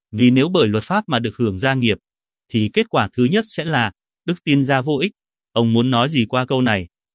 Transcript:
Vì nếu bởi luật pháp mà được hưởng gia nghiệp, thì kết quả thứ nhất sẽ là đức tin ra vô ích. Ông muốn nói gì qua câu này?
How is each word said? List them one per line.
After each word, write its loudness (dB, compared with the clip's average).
Vì 4
nếu 2
bởi 2
luật -2
pháp -2
mà -2
được -6
hưởng -2
gia 0
nghiệp, 0
thì 0
kết 0
quả 0
thứ 0
nhất 0
sẽ -8
là -2
đức -6
tin 2
ra 0
vô -2
ích. -2
Ông 0
muốn 2
nói 0
gì 0
qua -2
câu -2
này? -2